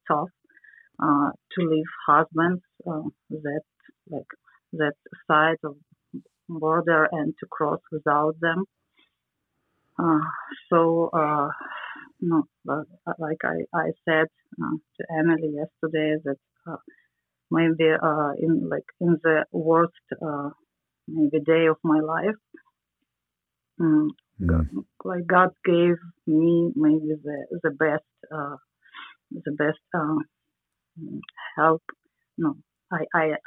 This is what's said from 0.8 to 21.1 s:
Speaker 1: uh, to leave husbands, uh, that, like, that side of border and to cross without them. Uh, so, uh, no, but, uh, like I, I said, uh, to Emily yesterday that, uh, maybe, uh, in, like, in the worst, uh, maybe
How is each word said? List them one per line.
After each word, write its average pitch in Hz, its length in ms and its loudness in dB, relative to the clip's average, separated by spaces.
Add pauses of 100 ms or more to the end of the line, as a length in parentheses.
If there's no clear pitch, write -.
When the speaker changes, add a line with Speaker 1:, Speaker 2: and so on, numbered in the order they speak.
Speaker 1:
uh, 143 320 2 (220)
to 175 180 -2
leave 156 160 0 (200)
husbands, 160 560 2 (240)
uh, 156 220 -6 (220)
that, 151 320 -6 (480)
like, 147 160 -10 (480)
that 151 220 -2 (300)
side 160 380 4
of 147 120 -10 (680)
border 160 640 2
and 156 300 -4
to - 60 -12
cross 156 340 -4 (100)
without 151 480 0
them. 165 260 -2 (1300)
Uh, 160 220 2 (500)
so, 165 420 2
uh, 151 360 0 (720)
no, 165 240 0 (200)
but, 143 220 -6 (200)
uh, 165 120 -4
like 160 260 -6
I, 165 120 -2 (180)
I 160 180 -2 (120)
said, 160 220 2 (360)
uh, 160 140 -4 (200)
to - 100 -10 (120)
Emily 160 360 0
yesterday 156 680 -4
that, 139 120 -4 (340)
uh, 160 60 -10 (760)
maybe, 160 400 4
uh, 151 480 0
in, 165 300 0
like, 147 160 -4 (160)
in 170 240 2
the 160 260 4
worst, 165 440 2 (280)
uh, 147 280 -6 (580)
maybe 156 320 0